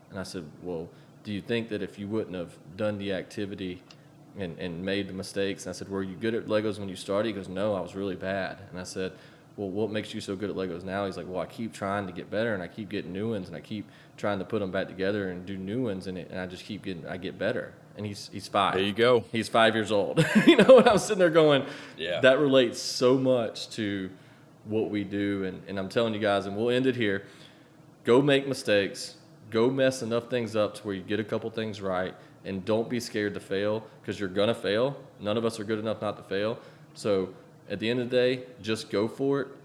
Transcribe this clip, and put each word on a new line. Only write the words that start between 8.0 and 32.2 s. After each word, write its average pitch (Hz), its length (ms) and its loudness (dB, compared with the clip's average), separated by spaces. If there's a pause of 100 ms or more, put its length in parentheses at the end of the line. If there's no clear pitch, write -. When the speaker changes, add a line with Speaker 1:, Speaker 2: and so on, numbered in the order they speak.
Speaker 1:
bad." 95 440 -6 (120)
And 90 80 -10
I 92 60 -8
said, 92 300 -6 (420)
"Well, 101 120 -6
what 101 220 -2
makes 107 240 -6
you 107 60 -8
so 101 160 -6
good 101 120 -4
at 78 60 -6
Legos 90 300 -6
now?" 98 220 -2
He's 92 100 -6
like, 85 120 -8
"Well, 90 120 -4
I 82 60 -4
keep 113 260 -10
trying 101 340 -4
to 90 60 -10
get 85 180 -12
better, 110 240 0
and 92 80 -4
I 87 60 -8
keep 104 200 -10
getting 87 240 -6
new 107 180 -4
ones, 95 180 -6
and 85 80 -12
I 73 40 -12
keep 104 280 -10 (280)
trying 101 220 -2
to 90 60 -6
put 107 180 -2
'em 95 80 -4
back 92 160 -2
together 95 440 -2
and 90 140 -10
do 98 120 -8
new 104 300 -4
ones, 95 200 -6
and, 92 100 -6
it, 85 140 -10
and 92 80 -8
I 92 80 -6
just 90 180 -12
keep 101 200 -10
getting, 85 240 -8
I 87 80 -6
get 90 200 -8
better." 104 380 -2 (220)
And 104 100 -8
he's, 101 260 -10
he's 101 140 -12
five. 95 280 2
Speaker 2:
There 95 100 2
you 104 80 0
go. 117 400 4
Speaker 1:
He's 110 160 -2
five 113 260 6
years 107 160 0
old. 101 340 4 (120)
<laughs> 196 100 6
You 330 80 12
know, 240 240 12
and 233 100 8
I'm 208 100 6
sitting 202 200 0
there 175 120 6
going, 151 340 6 (340)
Speaker 2:
Yeah. 82 220 -2
Speaker 1:
"That 131 180 8
relates 131 420 4
so 131 380 4
much 127 520 0
to 101 380 -4 (560)
what 107 260 -2
we 101 140 -2
do." 101 400 -2
And, 92 240 -8
and 98 100 -6
I'm 95 100 -4
telling 117 240 2
you 104 60 -4
guys, 101 280 2
and 98 100 -6
we'll 117 140 0
end 127 160 2
it 123 100 2
here, 101 260 0 (800)
go 120 160 8
make 139 280 4
mistakes, 101 680 0 (360)
go 113 200 4
mess 131 320 2
enough 117 260 -2
things 113 280 -2
up 104 180 2
to - 80 -14
where 101 120 -4
you 92 80 -6
get 104 180 -2
a 107 40 -4
couple 110 260 -4
things 110 300 -6
right, 92 340 -2 (300)